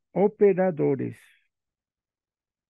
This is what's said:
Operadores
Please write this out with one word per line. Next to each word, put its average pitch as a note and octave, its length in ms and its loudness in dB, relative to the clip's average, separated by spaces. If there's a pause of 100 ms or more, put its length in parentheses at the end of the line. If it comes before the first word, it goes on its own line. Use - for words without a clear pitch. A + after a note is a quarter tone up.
(120)
Operadores F3 1040 0 (1500)